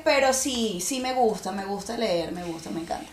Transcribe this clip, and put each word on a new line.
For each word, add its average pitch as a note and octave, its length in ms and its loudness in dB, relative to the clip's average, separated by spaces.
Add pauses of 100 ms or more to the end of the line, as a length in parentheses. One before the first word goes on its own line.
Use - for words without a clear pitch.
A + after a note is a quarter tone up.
pero C4+ 300 6
sí, A#3 520 0
sí C4 140 -2
me B3+ 140 -2
gusta, A3 400 2
me G3+ 100 -6
gusta G3 340 -4
leer, F3 360 0
me F3 100 -6
gusta, E3 260 -8
me E3 120 -4
encanta. - 320 -6